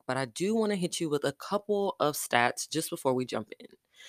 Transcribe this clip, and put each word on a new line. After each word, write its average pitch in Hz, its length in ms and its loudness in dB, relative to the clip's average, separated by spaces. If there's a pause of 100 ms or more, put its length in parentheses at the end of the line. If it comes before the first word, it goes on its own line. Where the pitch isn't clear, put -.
but 127 80 -2
I 135 100 0
do 180 300 -2
wanna 214 200 2
hit 180 240 -2
you 165 100 -2
with 143 160 2
a 139 80 2
couple 202 640 -2
of 147 160 4
stats - 540 2
just 160 200 -4
before 139 240 0
we 127 120 0
jump 113 340 -6
in. - 80 -20 (420)